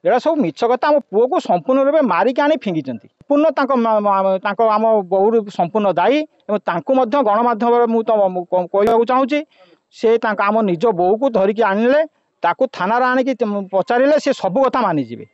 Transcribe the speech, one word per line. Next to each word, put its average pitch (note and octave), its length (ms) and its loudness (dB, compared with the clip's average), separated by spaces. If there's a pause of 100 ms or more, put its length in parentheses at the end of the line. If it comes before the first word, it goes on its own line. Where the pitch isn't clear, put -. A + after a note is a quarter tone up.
ଏଗୁଡ଼ା A3+ 140 2
ସବୁ D#4 160 0
ମିଛ F#3+ 240 -2 (100)
କଥା। B3 180 0
ଆମ D4+ 100 2 (120)
ପୁଅକୁ B3 300 0
ସମ୍ପୂର୍ଣ୍ଣ A#3 440 -2
ରୂପେ D4 180 2
ମାରିକି A3+ 400 0
ଆଣି D4 200 2
ଫିଙ୍ଗିଛନ୍ତି। D3 460 -6
ସମ୍ପୂର୍ଣ୍ଣ D4 420 0
ତାଙ୍କ C#4 260 -2
ମା-, A3+ 260 2
ମା-, F#3+ 380 0
ତାଙ୍କ G3+ 200 -4 (100)
ଆମ G#3+ 160 2 (160)
ବୋହୂରୁ G3 360 2 (120)
ସମ୍ପୂର୍ଣ୍ଣ G3 440 -2
ଦାୟୀ। A3 260 2 (260)
ଏବଂ G#3 200 -4
ତାଙ୍କୁ F3 280 -4
ମଧ୍ୟ B3+ 220 0 (100)
ଗଣମାଧ୍ୟମରେ A#3+ 600 2
ମୁଁ A3+ 180 0
ତ, A3+ 80 -2 (180)
ମୁଁ F3+ 160 -4
କ-, F3+ 240 -2
କହିବାକୁ A3+ 360 2
ଚାହୁଁଛି, C4 340 0 (560)
ସେ A3+ 220 0
ତାଙ୍କ A3 240 -2
ଆମ G#3 200 0
ନିଜ F3 220 -2 (100)
ବୋହୂକୁ F#3 360 0
ଧରିକି G#3 320 0
ଆଣିଲେ, A3+ 400 2 (420)
ତାକୁ E3+ 240 0
ଥାନାରେ A3+ 380 -2
ଆଣିକି B3+ 280 0
ତ A#3 100 -4 (280)
ପଚାରିଲେ, B3 480 2
ସେ C#4 140 -2
ସବୁ F#3+ 300 -2
କଥା C4 180 0
ମାନିଯିବେ। B2 520 -4